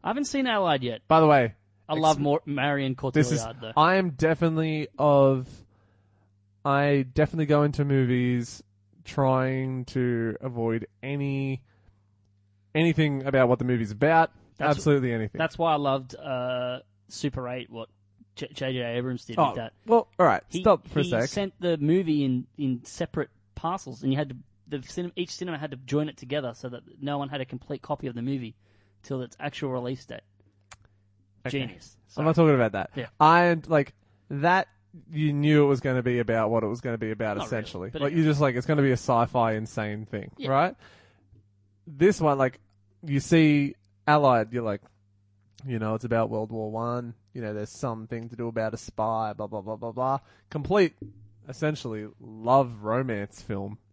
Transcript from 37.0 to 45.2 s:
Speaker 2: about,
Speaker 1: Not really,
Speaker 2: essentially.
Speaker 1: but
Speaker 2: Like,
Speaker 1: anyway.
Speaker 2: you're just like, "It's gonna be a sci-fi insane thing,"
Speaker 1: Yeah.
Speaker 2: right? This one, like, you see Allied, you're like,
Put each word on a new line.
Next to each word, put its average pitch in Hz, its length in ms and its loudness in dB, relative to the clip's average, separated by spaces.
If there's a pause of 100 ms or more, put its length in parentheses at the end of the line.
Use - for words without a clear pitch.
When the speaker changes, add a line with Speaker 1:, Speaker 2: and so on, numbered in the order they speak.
Speaker 2:
about, 107 260 -4
Speaker 1:
Not - 80 -6
really, - 20 -8
Speaker 2:
essentially. 107 440 -8
Speaker 1:
but 147 120 -10
Speaker 2:
Like, 143 100 0
Speaker 1:
anyway. 160 100 2
Speaker 2:
you're 151 80 4
just 143 120 2
like, 131 120 2
"It's 123 120 -4
gonna 147 160 2
be 135 80 4
a - 20 4
sci-fi 120 600 0
insane 107 520 -8
thing," 101 300 -10
Speaker 1:
Yeah. 254 140 -8
Speaker 2:
right? 156 260 0 (1120)
This 160 340 2
one, 143 180 2
like, 131 220 0 (440)
you 139 160 -2
see 147 540 4 (320)
Allied, 127 460 4
you're 120 100 -4
like, 104 200 -4 (840)